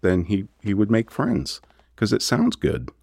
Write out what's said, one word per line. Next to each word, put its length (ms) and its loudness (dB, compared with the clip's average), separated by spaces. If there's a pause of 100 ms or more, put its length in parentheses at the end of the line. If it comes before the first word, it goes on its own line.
then 240 2
he, 200 -2 (160)
he 140 0
would 160 2
make 180 2
friends 520 -4 (340)
'cause 180 0
it 80 0
sounds 340 0
good. 340 -4 (120)